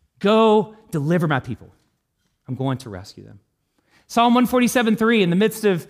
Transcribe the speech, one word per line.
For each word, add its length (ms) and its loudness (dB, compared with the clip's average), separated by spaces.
Go 560 2
deliver 360 -2
my 120 0
people. 340 -14
I'm 80 -10
going 240 -4
to 100 -16
rescue 340 -16
them." 160 -20
Psalm 300 2
one 100 4
forty-seven 500 0
three, 280 2
in 80 0
the 40 0
midst 280 -2
of 260 0